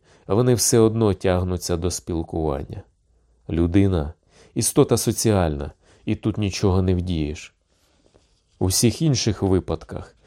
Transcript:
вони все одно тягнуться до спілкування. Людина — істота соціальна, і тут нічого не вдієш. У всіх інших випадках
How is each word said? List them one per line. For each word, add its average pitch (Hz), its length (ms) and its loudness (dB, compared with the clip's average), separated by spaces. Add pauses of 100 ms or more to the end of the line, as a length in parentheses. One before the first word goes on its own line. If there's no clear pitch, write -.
(260)
вони 123 280 2
все 117 240 2
одно 110 360 4
тягнуться 90 640 -2
до 87 140 -2
спілкування. 82 920 -6 (680)
Людина — 85 600 2 (420)
істота 131 420 2
соціальна, 87 760 0 (320)
і 107 100 -2
тут 107 240 -4
нічого 95 440 0
не 92 120 2
вдієш. 82 600 -4 (1040)
У 95 80 0
всіх 110 360 0
інших 123 400 0
випадках 90 720 -4 (100)